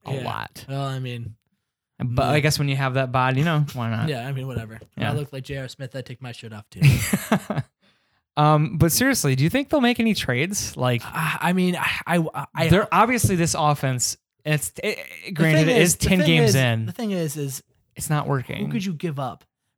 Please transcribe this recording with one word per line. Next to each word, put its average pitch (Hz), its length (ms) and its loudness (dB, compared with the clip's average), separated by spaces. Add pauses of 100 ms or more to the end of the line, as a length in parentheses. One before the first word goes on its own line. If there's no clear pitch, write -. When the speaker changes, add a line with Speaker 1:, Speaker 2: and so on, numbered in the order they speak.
Speaker 1:
a - 80 -6
Speaker 2:
yeah. 131 100 -6
Speaker 1:
lot. - 460 -8
Speaker 2:
Well, 139 160 -6
I 135 140 -6
mean, 120 360 -10 (640)
Speaker 1:
But 127 240 0
Speaker 2:
yeah. - 80 2
Speaker 1:
I 151 80 4
guess 147 180 2
when 143 120 0
you 135 80 0
have 135 160 -2
that 131 180 -2
bod, 131 240 2
you 135 80 2
know, 156 300 2
why 117 160 -4
not? 113 180 -2
Speaker 2:
Yeah, 127 180 -6
I 139 60 -8
mean, 131 160 -6
whatever. 113 280 -8
If 110 120 -20 (100)
Speaker 1:
Yeah. 110 140 -2
Speaker 2:
I - 20 -2
look 143 200 -6
like 135 100 -10
J 139 140 -10
R 135 100 -8
Smith, 127 260 -14
I'd 131 120 -10
take 127 160 -16
my 123 100 -12
shirt 113 220 -16
off 104 160 -16
too. - 100 -16
Speaker 1:
<laughs> - 840 2 (760)
Um, 151 400 4
but 160 160 4
seriously, 233 420 2
do 135 80 2
you 165 60 4
think 277 200 0
they'll 294 120 2
make 240 180 2
any 226 140 2
trades? 156 640 -4
Like, 123 260 0
Speaker 2:
I, 160 380 -4
I 175 120 2
mean, 180 220 2
I, - 140 -4 (440)
I, 139 120 -8 (100)
I 165 140 0
Speaker 1:
they're 185 240 6
obviously 214 420 2
this 165 240 0
offense. 139 560 0 (300)
And 151 100 0
it's, - 160 -4 (100)
it, 208 180 -4
it, - 60 -14 (220)
Speaker 2:
The - 60 -10
Speaker 1:
granted, 156 320 4
Speaker 2:
thing 165 100 2
Speaker 1:
it 156 60 8
is 175 80 6
Speaker 2:
is, 165 80 2
the - 100 -2
Speaker 1:
ten 190 120 4
Speaker 2:
thing - 80 4
Speaker 1:
games 156 240 6
Speaker 2:
is, - 40 4
Speaker 1:
in. 117 300 2
Speaker 2:
the 113 80 -6
thing 220 180 -4
is, 165 260 -2
is 139 240 -6 (340)
Speaker 1:
It's - 140 -8
not 147 180 0
working. 139 380 -4
Speaker 2:
who 147 60 -4
could 208 140 -4
you 190 80 -4
give 147 260 -6
up? 123 240 -8 (340)